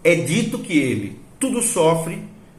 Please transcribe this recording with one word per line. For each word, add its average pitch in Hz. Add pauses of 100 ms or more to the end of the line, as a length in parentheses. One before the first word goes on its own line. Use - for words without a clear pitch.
é 170
dito 170
que -
ele 117 (200)
tudo 247
sofre 165 (420)